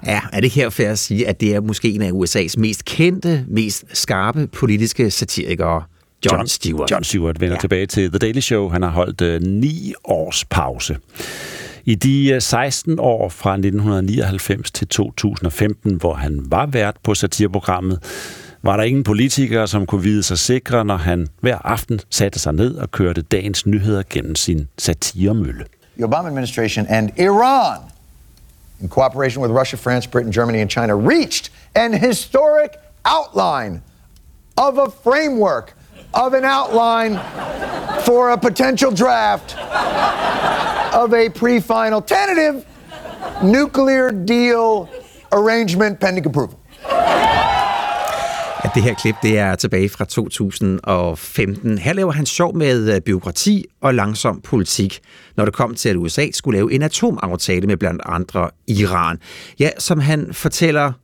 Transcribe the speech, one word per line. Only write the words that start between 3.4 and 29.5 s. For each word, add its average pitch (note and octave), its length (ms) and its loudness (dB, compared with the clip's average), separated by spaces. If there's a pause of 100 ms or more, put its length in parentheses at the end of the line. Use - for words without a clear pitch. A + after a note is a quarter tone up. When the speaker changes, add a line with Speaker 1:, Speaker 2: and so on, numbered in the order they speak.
Speaker 1:
mest G#2+ 440 -2
skarpe A#2 540 -2
politiske A2+ 640 0
satirikere, E2 720 -2 (420)
Jon F#2+ 140 2
Speaker 2:
Jon, A2+ 80 -4
Speaker 1:
Stewart? D#2 440 -2
Speaker 2:
Jon - 140 -2
Stewart E2 360 -2
vender F2 140 0
Speaker 1:
Ja. E2+ 60 -4
Speaker 2:
tilbage F#2+ 260 0
til F#2 240 0
The F2 80 -2
Daily A2+ 220 0
Show. G#2 280 0
Han F2 140 0
har F2 80 0
holdt, F2 300 0
øh, E2+ 220 0
ni C#3 520 0 (100)
års - 400 -2
pause. C2 520 -4 (880)
I A2+ 100 4
de, C#3 360 4
øh, B2+ 120 2
seksten C3+ 560 0
år A2 300 2
fra G2 280 -2
nitten G2 240 0
hundrede G2+ 220 2
nioghalvfems G2 680 -2
til - 180 -6
to - 280 0
tusind G2 300 -2
og D#2 60 0
femten, G#2 420 0
hvor E2 200 0
han C#2+ 300 -4
var E2+ 220 0
vært A2 380 -2
på G#2+ 100 2
satireprogrammet, F#2 840 0 (640)
var G2 140 2
der A2 80 2
ingen C3+ 180 2
politikere, B2+ 680 2
som G2+ 180 0
kunne G2 160 0
vide G#2 200 2
sig F2+ 160 -2
sikre, B2 460 0
når G2+ 120 0
han F2 300 0 (140)
hver A#2+ 240 0
aften A2 360 -2 (100)
satte - 280 0
sig D2+ 160 -2
ned G#2+ 200 2
og - 160 -8
kørte F2 320 0
dagens F#2+ 440 -2
nyheder G2+ 440 2
gennem D#2 240 -4
sin D#2 340 -2 (100)
satiremølle. F2 840 -2 (320)
Speaker 3:
The A#2 80 -4
Obama D#3 240 -2
administration A#2 600 -4
and A2 300 0
Iran, G3+ 600 4 (1000)
in F#2+ 80 -6
cooperation C3 560 0
with A#2+ 160 2